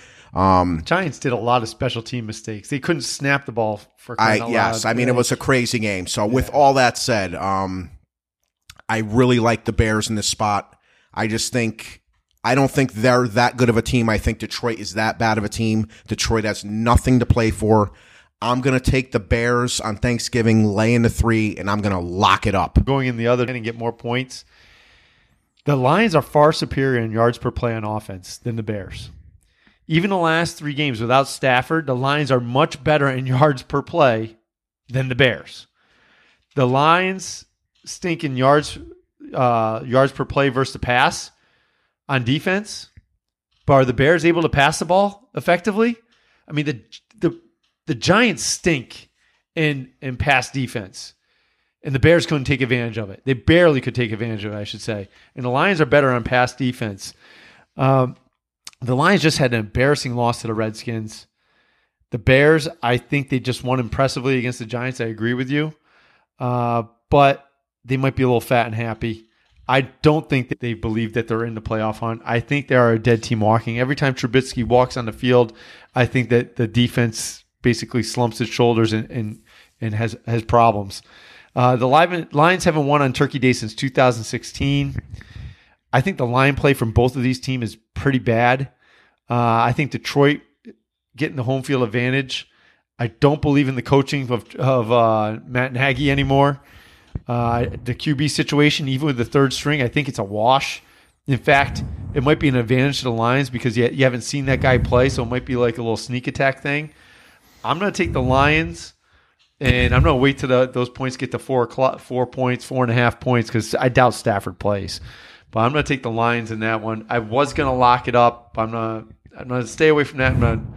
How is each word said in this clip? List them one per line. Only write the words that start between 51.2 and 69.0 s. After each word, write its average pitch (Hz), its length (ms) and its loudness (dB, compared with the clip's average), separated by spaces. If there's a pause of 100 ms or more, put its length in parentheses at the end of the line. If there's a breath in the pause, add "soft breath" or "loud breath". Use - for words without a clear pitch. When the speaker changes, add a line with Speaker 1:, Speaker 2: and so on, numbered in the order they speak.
Speaker 2:
and 135 100 -8
the 135 60 0
Bears 170 280 6
couldn't 143 180 -2
take 127 160 0
advantage 117 380 -2
of 104 120 -8
it. - 140 -18
They 135 80 0
barely 156 480 4
could 123 160 -6
take 117 160 -2
advantage 110 320 -6
of 107 80 -6
it, 104 40 -8
I 104 60 -8
should 104 200 -12
say. 104 260 -8 (260 soft breath)
And 131 100 -10
the 123 40 -2
Lions 156 320 0
are 151 60 4
better 135 260 4
on 120 100 -2
pass 123 320 0
defense. 120 600 -6 (640 soft breath)
Um, 131 380 2 (680)
the 123 120 -2
Lions 165 280 2
just 156 160 2
had 127 160 2
an 113 60 0
embarrassing 127 540 0
loss 120 260 -2
to - 60 -10
the 110 80 -4
Redskins. 110 720 -8 (840)
The 120 60 -4
Bears, 143 500 4 (140)
I 120 140 2
think 135 320 -4
they 131 120 0
just 117 240 -6
won 127 160 0
impressively 131 580 0
against 123 220 -4
the 117 60 -10
Giants. 123 340 -6
I 117 60 -4
agree 113 280 -4
with 127 160 -4
you. 151 240 -2 (640 soft breath)
Uh, 120 460 -2 (260)
but 139 400 4 (340)
they 127 120 -4
might 131 200 0
be 135 60 0
a 127 40 2
little 123 140 2
fat 117 260 0
and 110 80 -8
happy. 113 520 -6 (420)